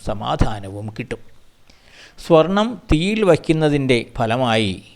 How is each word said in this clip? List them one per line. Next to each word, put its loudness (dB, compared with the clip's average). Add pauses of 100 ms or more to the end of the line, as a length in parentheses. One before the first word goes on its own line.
സമാധാനവും -4
കിട്ടും. -10 (1080)
സ്വർണം 2 (100)
തീയിൽ 0
വയ്ക്കുന്നതിൻ്റെ 2 (120)
ഫലമായി 0 (140)